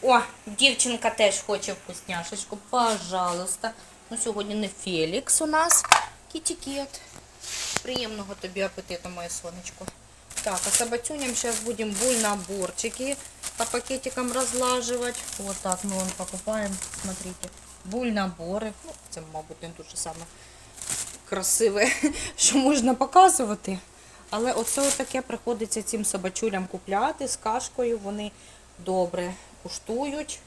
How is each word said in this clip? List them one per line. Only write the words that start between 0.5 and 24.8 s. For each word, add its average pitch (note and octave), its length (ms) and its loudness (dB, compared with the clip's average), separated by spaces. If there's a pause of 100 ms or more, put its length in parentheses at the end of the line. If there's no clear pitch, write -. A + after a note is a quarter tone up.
теж G3+ 360 4
хоче G3+ 260 -2
вкусняшечку, F3+ 840 -8 (120)
пожалуйста. F#3+ 1000 2 (380)
Ну, A#3 140 -6
сьогодні G#3 300 -2
не G#3 140 0
Фелікс F#3 760 0
у D#4 40 0
нас, D#4 380 4 (480)
кітікет. C#4 680 -8 (800)
Приємного G#3+ 580 -4
тобі F#3 200 -6
апетиту, F#3+ 480 -6
моє F3 220 -8
сонечко. F3+ 560 -10 (560)
Так, F#3+ 240 0
а G3+ 40 0
собацюням A#3+ 640 0
щас A3+ 260 0
будем A3 300 -4
буль-наборчики G#3 1300 0 (400)
по A#3 80 0
пакетикам B3 680 -4
розлажувати. B3 840 0 (200)
Вот G3 180 -6
так F#3 280 0
мы G3 100 -2
вон F#3+ 220 -2
покупаем, G3 600 -4 (260)
смотрите. F#3 460 -8 (420)
Буль-набори. G3+ 840 -2 (120)
Ну, D#4+ 80 -14 (180)
це, E3 100 -10 (120)
мабуть, D#3 300 -12
не E3 60 -10
дуже - 280 -14
саме E3 280 -8 (1040)
красиве, G3+ 640 4 (200)
<laughs> - 240 -8
що - 220 6
можна C4 360 6
показувати. B3 840 6 (520)
Але A#3 220 0
оце C#4 380 2